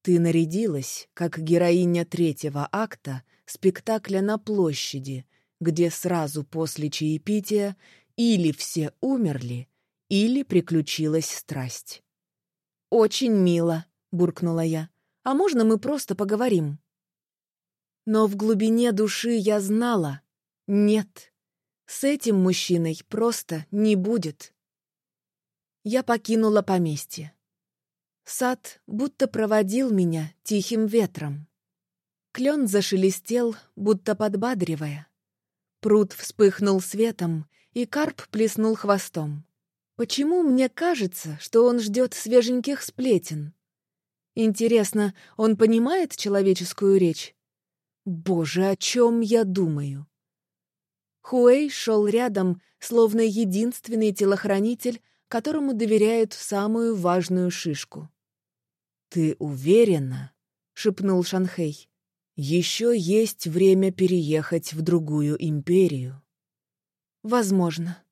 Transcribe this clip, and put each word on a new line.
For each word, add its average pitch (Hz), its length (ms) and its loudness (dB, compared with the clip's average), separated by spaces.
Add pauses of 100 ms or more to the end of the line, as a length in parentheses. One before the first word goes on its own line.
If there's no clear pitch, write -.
«Ты 180 180 2
нарядилась, 165 920 -2
как 170 260 -6
героиня 170 680 2
третьего 151 680 -2
акта 156 500 -8 (220)
спектакля 196 800 -2
на 208 160 -2
площади, 143 880 -4 (340)
где 170 300 0
сразу 156 540 -4
после 156 440 -6
чаепития 196 880 -2 (400)
или 208 360 2
все - 500 -6
умерли, 135 680 -4 (400)
или 226 340 0
приключилась 160 880 0
страсть». - 720 -12 (840)
«Очень 226 440 2
мило», 170 520 2 (280)
буркнула 170 520 0
я. 160 240 -4 (360)
«А 262 100 -2
можно 285 320 2
мы 220 120 4
просто 269 360 -4
поговорим?» 202 640 -2 (1300)
Но 220 200 2
в 202 100 -2
глубине 220 560 2
души 214 400 -2
я 214 280 0
знала. 202 600 -2 (440)
«Нет, 208 680 0 (500)
с - 180 -12
этим 269 380 0
мужчиной 170 580 0 (120)
просто 214 600 -4
не 208 240 2
будет». 185 600 -4 (1300)
Я 254 140 0
покинула 220 600 2
поместье. 165 680 -4 (920)
Сад - 640 -6
будто 262 400 -2
проводил 220 640 0
меня 165 500 0
тихим 220 440 -2
ветром. 156 600 -2 (840)
Клен 277 340 0
зашелестел, 202 880 0 (220)
будто 202 400 0
подбадривая. 180 920 -4 (720)
Пруд 208 340 4
вспыхнул 196 680 2
светом, 185 680 -4 (220)
и 240 160 -4
карп 302 440 -4
плеснул 220 440 0
хвостом. 160 720 -4 (480)
Почему 294 480 0
мне 262 260 4
кажется, 214 720 -4
что 233 240 4
он 247 140 4
ждет 233 360 -2
свеженьких 247 680 0
сплетен? 170 720 -2 (800)
Интересно, 214 800 2 (220)
он 220 200 2
понимает 240 600 2
человеческую 196 840 2
речь? 175 380 0 (680)
Боже, 175 680 -2
о 196 40 2
чем 233 460 2
я 226 240 4
думаю? 147 640 -2 (1120)
Хуэй 254 500 4
шел 214 380 0
рядом, 202 520 0 (200)
словно 226 400 2
единственный 220 920 0
телохранитель, 202 880 -2 (280)
которому 277 460 -4
доверяют 220 580 2
самую 220 600 -2
важную 180 560 0
шишку. 151 580 -8 (1000)
«Ты 160 300 0
уверена?» 143 920 2 (400)
шепнул 190 520 0
Шанхэй. 180 640 -4 (480)
«Еще 170 560 0
есть 214 540 0
время 185 460 4
переехать 165 800 0
в 156 100 -6
другую 151 560 0
империю». 151 840 0 (1000)
Возможно. 180 880 0